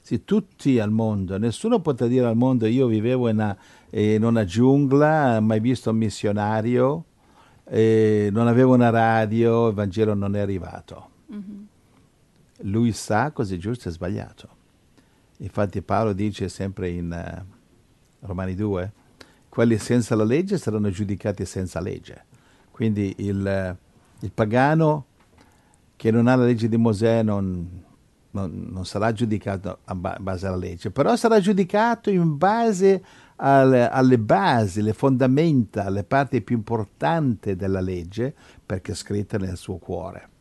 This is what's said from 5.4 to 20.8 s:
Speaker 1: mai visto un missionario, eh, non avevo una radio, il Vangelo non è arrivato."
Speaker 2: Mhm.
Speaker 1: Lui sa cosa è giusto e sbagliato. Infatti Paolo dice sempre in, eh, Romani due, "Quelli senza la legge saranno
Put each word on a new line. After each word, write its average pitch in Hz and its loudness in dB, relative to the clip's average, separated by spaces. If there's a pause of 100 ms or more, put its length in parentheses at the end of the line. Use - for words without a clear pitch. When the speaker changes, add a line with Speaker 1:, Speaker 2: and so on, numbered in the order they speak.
Speaker 1:
mai 110 2
visto 117 -2
un 110 0
missionario, 110 0 (600)
eh, 110 4
non 117 2
avevo 127 6
una 120 6
radio, 113 2
il 107 0
Vangelo 104 0
non 101 -2
è 104 -2
arrivato." 90 -8 (160)
Speaker 2:
Mhm. 208 -16 (1000)
Speaker 1:
Lui 110 0
sa 110 -2
cosa 101 -6
è 87 -6
giusto 104 -8
e 85 -8
sbagliato. 92 -10 (920)
Infatti 101 -4
Paolo 104 0
dice 95 -4
sempre 95 -8
in, 87 -6
eh, 85 -10 (760)
Romani 92 -6
due, 98 -4 (560)
"Quelli 117 2
senza 120 0
la 107 2
legge 170 0
saranno 107 -2